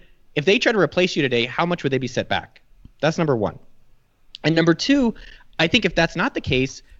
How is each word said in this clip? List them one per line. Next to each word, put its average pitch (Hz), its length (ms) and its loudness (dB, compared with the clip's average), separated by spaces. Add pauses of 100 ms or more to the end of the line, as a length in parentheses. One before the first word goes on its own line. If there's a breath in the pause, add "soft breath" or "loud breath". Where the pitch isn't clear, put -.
(360)
if 147 100 -2
they 202 140 4
try - 120 2
to 220 80 2
replace 180 360 2
you 165 80 0
today, 120 220 0
how 127 200 -2
much 175 180 -2
would 139 80 -2
they 131 60 2
be 131 100 -4
set 110 220 -6
back? - 320 -6 (400)
That's 160 160 0
number 156 180 0
one. 104 220 -2 (880)
And 156 100 2
number 165 180 4
two, 247 400 0 (460 soft breath)
I 165 80 4
think 214 180 2
if 185 100 -4
that's 165 200 0
not 214 180 -2
the - 80 -8
case, 131 400 -2 (180)